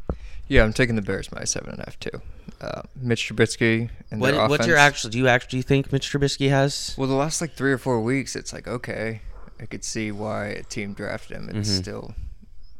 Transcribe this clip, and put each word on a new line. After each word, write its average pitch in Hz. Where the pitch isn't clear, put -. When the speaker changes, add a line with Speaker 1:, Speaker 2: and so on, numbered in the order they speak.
Speaker 1:
Yeah, 131
I'm 110
taking 117
the 107
Bears 95
minus -
seven -
and -
a -
half -
too. -
Uh, -
Mitch 120
Trubisky 113
and 110
Speaker 2:
What, 135
Speaker 1:
their 110
Speaker 2:
what's 151
your 170
Speaker 1:
offense. 143
Speaker 2:
actual, -
do 110
you 131
actually 127
think -
Mitch 135
Trubisky 139
has? 139
Speaker 1:
Well, 135
the 135
last, 147
like, 165
three 135
or 127
four 123
weeks, 123
it's -
like, -
okay, 110
I 117
could 107
see 107
why 104
a 101
team 101
drafted -
him. 101
It's 104
Speaker 2:
Mm-hmm. 98
Speaker 1:
still 104